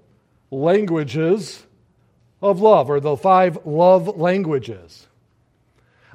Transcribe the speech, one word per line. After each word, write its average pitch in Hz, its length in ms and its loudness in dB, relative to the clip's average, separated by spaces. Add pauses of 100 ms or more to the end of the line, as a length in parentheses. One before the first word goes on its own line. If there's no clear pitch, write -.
(500)
Languages 165 1160 -2 (760)
of 190 200 0
Love, 185 280 4
or 143 100 0
The 143 180 -4
Five 185 480 2
Love 175 520 2
Languages. 151 880 -6 (1080)